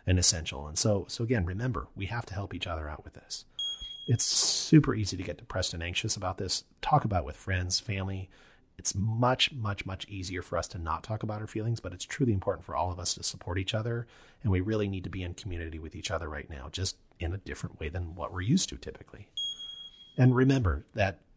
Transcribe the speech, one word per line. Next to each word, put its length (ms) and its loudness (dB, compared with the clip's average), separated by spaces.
an 140 8
essential. 480 2
And 100 -6
so, 320 4
so 140 -4
again, 240 2
remember, 480 -2
we 120 -4
have 200 -4
to 80 -10
help 180 -4
each 140 -6
other 220 -4
out 160 -8
with 100 -16
this. 300 -12
It's 160 4
super 720 6
easy 200 -2
to 60 -4
get 160 -6
depressed 340 -4
and 100 -6
anxious 340 -2
about 200 -4
this. 280 -2
Talk 220 4
about 160 2
it 60 -2
with 100 -8
friends, 420 0
family. 500 -4
It's 200 -2
much, 560 2
much, 340 -4
much 220 -6
easier 340 -6
for 160 -2
us 100 -2
to 100 -10
not 260 -4
talk 180 -4
about 180 -4
our 60 -8
feelings, 320 -2
but 140 -8
it's 120 -10
truly 280 2
important 320 0
for 100 -8
all 160 2
of 80 -4
us 160 -2
to 80 -14
support 360 -4
each 160 -2
other. 340 -2
And 80 4
we 100 6
really 280 2
need 160 -4
to 60 -8
be 120 -6
in 120 -4
community 440 -6
with 160 -10
each 160 -6
other 180 -2
right 220 -8
now, 220 -10
just 240 -2
in 120 -2
a 60 -4
different 400 -8
way 120 -4
than 260 -6
what 160 -6
we're 80 -4
used 300 4
to 60 -10
typically. 520 -14
And 160 10
remember 500 4
that 260 0